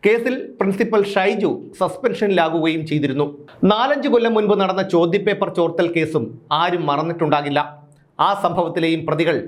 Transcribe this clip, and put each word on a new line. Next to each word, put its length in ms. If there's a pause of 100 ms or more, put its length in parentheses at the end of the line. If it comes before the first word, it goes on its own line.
കേസിൽ 280 (240)
പ്രിൻസിപ്പൽ 440 (120)
ഷൈജു 380 (280)
സസ്പെൻഷനിലാകുകയും 1080
ചെയ്തിരുന്നു. 360 (380)
നാലഞ്ച് 500
കൊല്ലം 200
മുൻപ് 260
നടന്ന 240 (100)
ചോദ്യപേപ്പർ 640
ചോർത്തൽ 360
കേസും 320 (260)
ആരും 380
മറന്നിട്ടുണ്ടാകില്ല. 720 (600)
ആ 100 (140)
സംഭവത്തിലെയും 640
പ്രതികൾ 280 (120)